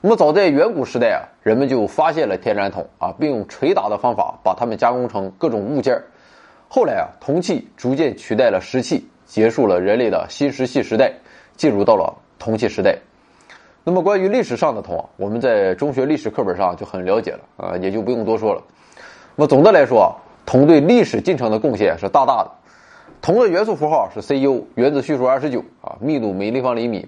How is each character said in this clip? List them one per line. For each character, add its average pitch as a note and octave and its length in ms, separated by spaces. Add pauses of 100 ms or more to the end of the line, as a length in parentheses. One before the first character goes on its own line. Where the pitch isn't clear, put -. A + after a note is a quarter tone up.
那 F#3+ 80
么 A#3 40
早 D#3+ 160
在 G3+ 180
远 D#3 220
古 D3+ 140
时 - 140
代 A#2 140
啊， D2 120 (180)
人 A2 140
们 C3+ 100
就 A#2+ 200
发 D#3 260
现 D3 160
了 F#2+ 80
天 G#2 180
然 G2+ 160
铜 G2 160 (120)
啊， F#2+ 200
并 D3+ 120
用 G#2+ 180
锤 - 240
打 G#2 160
的 G#2 80
方 A#2+ 180
法 - 300
把 F#2+ 80
它 A#2+ 140
们 A2 100
加 A#2+ 160
工 B2 160
成 F#2+ 300
各 E3 100
种 A2 140
物 C3+ 180
件 - 140
儿。 - 100 (640)
后 A#3+ 160
来 A2+ 120
啊， - 120 (120)
铜 D#3 200
器 F3 340
逐 B2+ 200
渐 C#3 200
取 - 220
代 G#2 140
了 F#2+ 100
石 B2+ 220
器， - 260 (160)
结 A2 240
束 A#2 180
了 F2+ 140
人 G2+ 180
类 A#2 120
的 F2+ 180
新 C#3 240
石 C3 140
器 B2+ 160
时 A2 160
代， C3 120 (460)
进 D3+ 140
入 G3 120
到 A2 140
了 F2 180 (240)
铜 A2 200
器 A2 100
时 G3 140
代。 - 160 (840)
那 E3+ 80
么 F3+ 120
关 G3 180
于 F#3+ 80
历 A3+ 140
史 A#2+ 160
上 D3 160
的 G2+ 80
铜 F2 160
啊， - 180
我 G2 100
们 A2+ 140
在 G#2 340
中 C#3+ 160
学 C3 140
历 D3 140
史 A#2 100
课 A#2 160
本 F#2 100
上 F#2 220
就 G2+ 80
很 F#2+ 180
了 F#2+ 160
解 A2+ 120
了 - 100 (160)
啊， F2+ 220
也 F#2+ 120
就 G#2+ 120
不 G#2 80
用 A2+ 160
多 A2+ 100
说 G#2 160
了。 - 100 (760)
那 D3 80
么 C3+ 40
总 C#3+ 140
的 G#3 100
来 D3 140
说 A2 160
啊， E2+ 100 (320)
铜 C3+ 220
对 D#3 140
历 G#3 220
史 - 160
进 F3 160
程 A#2+ 160
的 A2 80
贡 A#2+ 160
献 F#2+ 240
是 G2 120
大 C#3 160
大 A#2 160
的。 - 80 (680)
铜 F#3+ 180
的 B3 80
元 F#3+ 180
素 G#3 120
符 D3+ 120
号 D3+ 240
是 G#2+ 80
C C3+ 200
U， C3+ 340
原 B2+ 180
子 C#3 80
序 B2+ 160
数 B2 80
二 C3 140
十 C#3+ 100
九 B2 120 (200)
啊， - 200
密 C#3+ 180
度 G#2+ 140
每 G2 180
立 B2+ 100
方 B2 140
厘 A#2 140
米 G#2 200